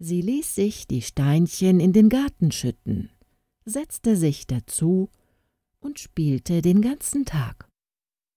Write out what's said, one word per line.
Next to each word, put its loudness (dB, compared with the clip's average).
Sie -4
ließ -4
sich -4
die -4
Steinchen 2
in 4
den 8
Garten 0
schütten, -6
setzte -2
sich -2
dazu -2
und -12
spielte -2
den 4
ganzen -2
Tag. -8